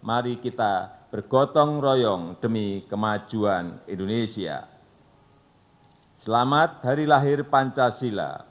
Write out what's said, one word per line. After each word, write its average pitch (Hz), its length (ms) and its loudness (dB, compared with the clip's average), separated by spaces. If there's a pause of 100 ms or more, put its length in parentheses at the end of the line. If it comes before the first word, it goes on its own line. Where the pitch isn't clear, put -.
Mari 120 380 -2
kita 101 500 -2 (240)
bergotong 139 680 2
royong 104 560 0
demi 104 500 -4
kemajuan 104 960 -2
Indonesia. 98 800 -6 (1500)
Selamat 139 640 2
Hari 143 240 0
Lahir 143 360 4
Pancasila. 120 1080 0